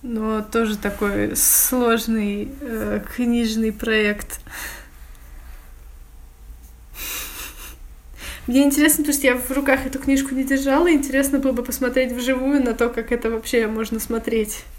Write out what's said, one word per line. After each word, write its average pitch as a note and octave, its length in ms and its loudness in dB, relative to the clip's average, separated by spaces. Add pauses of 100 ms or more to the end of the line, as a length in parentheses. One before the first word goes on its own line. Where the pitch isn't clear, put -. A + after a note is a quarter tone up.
Но A3 400 -2
тоже G#3+ 340 0
такой G3+ 580 -2
сложный, A3+ 1120 2 (120)
э, G#3+ 400 -4 (140)
книжный A3+ 560 2
проект. G#3+ 680 0 (4000)
Мне C4 160 6
интересно, D4 400 4
то D4+ 60 0
есть C#4+ 140 0
я B3 120 6
в - 160 -6
руках C4+ 360 2
эту C4 100 -6
книжку C4+ 380 2
не C4 80 0
держала, C#4 480 4
интересно C#4 480 2
было C4+ 120 2
бы A#3+ 120 0
посмотреть B3 480 0
вживую C4 520 2
на A#3 120 2
то, A#3+ 140 2
как A#3 220 -4
это A#3 200 0
вообще A3+ 360 0
можно A3 320 -2
смотреть A3 640 -2 (160)